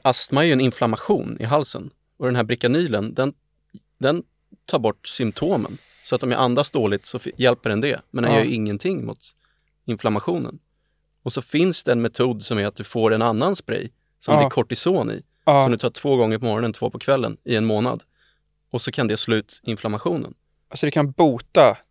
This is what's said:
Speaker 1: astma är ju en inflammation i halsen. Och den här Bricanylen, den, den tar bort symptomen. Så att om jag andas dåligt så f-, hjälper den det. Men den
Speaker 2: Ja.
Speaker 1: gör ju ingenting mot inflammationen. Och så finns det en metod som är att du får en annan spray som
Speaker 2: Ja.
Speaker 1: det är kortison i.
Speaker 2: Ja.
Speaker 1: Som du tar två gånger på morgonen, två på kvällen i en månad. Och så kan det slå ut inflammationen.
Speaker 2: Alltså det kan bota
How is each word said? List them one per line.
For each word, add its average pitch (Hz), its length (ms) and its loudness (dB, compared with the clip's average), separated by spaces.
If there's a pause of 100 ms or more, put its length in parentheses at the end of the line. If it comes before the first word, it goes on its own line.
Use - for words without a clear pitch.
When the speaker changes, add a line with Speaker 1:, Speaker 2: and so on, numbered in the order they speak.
Speaker 1:
astma - 400 0
är 170 40 4
ju 151 60 4
en 131 80 2
inflammation 123 800 -2
i - 40 -8
halsen. 139 460 -2 (300)
Och 127 60 -4
den 123 100 0
här 120 80 2
Bricanylen, 120 680 -2
den, 135 200 -2 (680)
den 151 240 0 (420)
tar 160 140 -2
bort 110 280 -2
symptomen. 127 680 -4 (260)
Så - 120 -2
att 123 80 -4
om 123 80 0
jag - 80 0
andas 120 320 2
dåligt 104 340 0
så - 120 -8
f-, - 200 -10
hjälper 123 320 2
den 107 120 0
det. 139 200 -2 (100)
Men 123 120 -2
den 117 100 2
Speaker 2:
Ja. 113 60 4
Speaker 1:
gör 110 60 4
ju 123 80 -2
ingenting 113 520 -4
mot 110 120 -10 (680)
inflammationen. 117 720 -4 (640)
Och 123 100 -6
så 135 80 -4
finns 170 420 0
det - 80 0
en 117 100 2
metod 117 420 0
som 113 140 -4
är 101 80 0
att 98 100 -4
du 107 80 -8
får 110 300 2
en 110 80 2
annan 120 340 2
spray 113 340 -6 (300)
som 147 140 0
Speaker 2:
Ja. 151 60 8
Speaker 1:
det 143 60 6
är 135 40 2
kortison 123 600 0
i. 104 100 -8 (240)
Speaker 2:
Ja. 139 180 6
Speaker 1:
Som 127 80 4
du 113 60 2
tar 123 120 -2
två 139 260 0
gånger 110 220 4
på 120 80 -6
morgonen, 110 280 0
två 117 160 -4
på - 100 -10
kvällen 120 460 0
i 127 100 0
en 110 100 2
månad. 110 380 0 (680)
Och 117 100 -4
så 120 100 -6
kan 127 160 0
det 107 100 -2
slå 113 180 0
ut - 280 -4
inflammationen. 113 720 -4 (360)
Speaker 2:
Alltså 143 160 -4
det 147 60 0
kan 143 200 2
bota 135 640 4 (140)